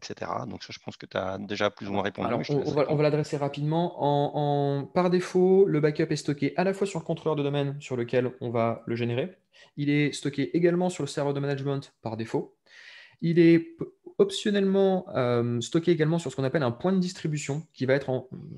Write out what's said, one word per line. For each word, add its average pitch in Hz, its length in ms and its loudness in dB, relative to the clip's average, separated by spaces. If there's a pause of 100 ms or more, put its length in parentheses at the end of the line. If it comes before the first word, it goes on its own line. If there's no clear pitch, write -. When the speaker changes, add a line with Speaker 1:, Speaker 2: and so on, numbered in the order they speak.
Speaker 1:
cetera. - 420 -8
Donc, 98 160 -12
ça, - 100 -16
je - 60 -14
pense - 180 -14
que - 100 -18
tu - 100 -8
as 95 220 -4
déjà 104 320 -2
plus - 180 -10
ou 98 40 -6
moins 98 120 0
répondu, 104 240 -4
Speaker 2:
Alors, 117 100 -2
Speaker 1:
mais 143 60 -6
je 147 80 -4
te 143 40 2
Speaker 2:
on, 135 40 0
Speaker 1:
laisse - 80 -4
Speaker 2:
on - 20 -2
va, 143 60 -2
on 151 60 4
Speaker 1:
répondre. 147 160 0
Speaker 2:
va 151 40 2
l'adresser 151 340 0
rapidement. 147 640 -2
En, 143 800 0
en... - 20 -8
par 180 260 2
défaut, 185 560 4
le 151 140 2
backup 151 300 2
est 151 60 -2
stocké 147 400 -2
à 175 60 2
la 190 100 0
fois 196 140 -2
sur 185 140 -6
le - 40 -10
contrôleur 160 300 -2
de 147 80 -2
domaine 143 380 -2
sur 131 160 -6
lequel 120 440 0
on 120 100 -6
va 113 360 0
le 113 80 -4
générer. 120 420 -2 (400)
Il 143 140 -2
est 147 220 2
stocké 139 440 -4
également 175 320 2
sur 175 140 -6
le 143 60 -4
serveur 143 260 -2
de 139 60 -4
management 139 600 -4
par 110 160 -6
défaut. 113 400 -4 (640)
Il 165 200 4
est 170 180 10
p-, - 260 -8 (340)
optionnellement, 196 960 2
euh, 120 460 0
stocké 165 320 0
également 156 260 2
sur 156 120 -6
ce - 60 -10
qu'on 135 60 -2
appelle 135 220 0
un 120 80 2
point 175 200 -2
de 190 60 2
distribution, 156 760 -4
qui 131 140 -6
va 131 80 4
être - 160 0
en, 127 180 -4 (300)